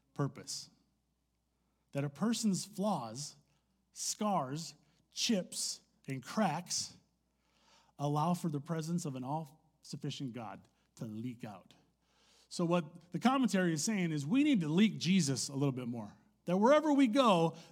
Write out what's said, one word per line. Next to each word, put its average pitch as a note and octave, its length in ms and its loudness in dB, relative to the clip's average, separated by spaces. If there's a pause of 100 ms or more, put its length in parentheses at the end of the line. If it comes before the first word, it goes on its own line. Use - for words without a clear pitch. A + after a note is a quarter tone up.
(140)
purpose. - 560 -6 (1200)
That C#3 120 -2
a D3 40 -4
person's G3+ 560 0
flaws, D3 720 -4 (560)
scars, E3 800 -4 (400)
chips, - 680 -2 (280)
and C3+ 140 -6
cracks - 720 -4 (1040)
allow D3 340 0
for F3 160 -4
the C#3+ 120 -4
presence E3 440 -4
of C3+ 100 -6
an B2+ 100 -8
all-sufficient C#3+ 1080 -10
God G#2 260 -12 (380)
to - 80 -12
leak A2+ 420 -10
out. G2 280 -18 (720)
So - 160 -4
what E3+ 220 2 (260)
the E3 60 -6
commentary G3+ 560 2
is D3+ 100 -2
saying F#3+ 260 0
is D3+ 140 -2
we A3+ 180 2
need C#4 200 4
to D3+ 60 -2
leak F3 280 4
Jesus C#3 540 2
a C#3 40 -10
little C#3 160 2
bit B2 160 -4
more. A2+ 280 -8 (320)
That F3 100 2
wherever D4 380 6
we C4+ 140 6
go, G#3 480 4 (160)